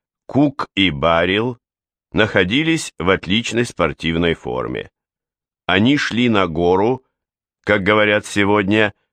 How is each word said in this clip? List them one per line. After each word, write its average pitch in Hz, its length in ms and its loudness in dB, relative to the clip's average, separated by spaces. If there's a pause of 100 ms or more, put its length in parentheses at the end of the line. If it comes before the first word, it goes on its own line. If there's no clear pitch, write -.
(260)
Кук 139 480 -2
и 92 160 2
Баррил 87 680 0 (520)
находились 110 880 0
в 85 120 -4
отличной 104 540 -2
спортивной 82 680 -2
форме. 60 560 -8 (760)
Они 113 320 2
шли 120 320 -2
на 98 200 0
гору, 92 560 0 (580)
как 104 220 0
говорят 104 420 2
сегодня, 104 680 0 (180)